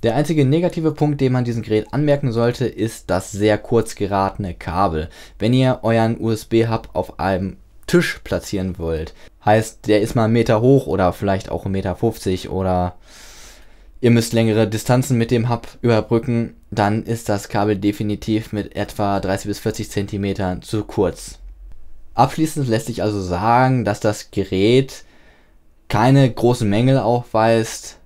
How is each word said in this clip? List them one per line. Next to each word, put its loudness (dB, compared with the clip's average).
Der 0
einzige 2
negative 2
Punkt, 0
den 2
man 0
diesem -4
Gerät -2
anmerken 0
sollte, 0
ist -6
das -2
sehr 2
kurz 0
geratene -4
Kabel. -2
Wenn 0
ihr 2
euren 2
U-S-B-Hub 0
auf -6
einem -2
Tisch 0
platzieren -4
wollt, -6
heißt, 2
der 4
ist -2
mal 2
einen 2
Meter 4
hoch 6
oder 2
vielleicht -2
auch -6
einen -2
Meter -2
fünfzig -2
oder -2
ihr 4
müsst 4
längere 2
Distanzen 2
mit 0
dem 2
Hub -4
überbrücken, 0
dann 0
ist -6
das -4
Kabel 0
definitiv -2
mit -8
etwa -2
dreißig -4
bis -6
vierzig -6
Zentimetern -4
zu -4
kurz. -4
Abschließend 0
lässt 0
sich -4
also -2
sagen, 2
dass -2
das -2
Gerät 2
keine 4
großen 0
Mängel 2
aufweist 0